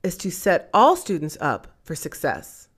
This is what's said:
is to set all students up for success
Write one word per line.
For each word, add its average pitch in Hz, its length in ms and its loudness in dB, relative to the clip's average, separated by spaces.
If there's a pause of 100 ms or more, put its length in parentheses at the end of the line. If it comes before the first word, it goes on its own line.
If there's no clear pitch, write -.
is 185 180 -4
to 185 120 -4
set - 420 0
all 269 220 8
students 156 460 -6
up 135 260 -2 (160)
for - 100 -12
success - 840 -8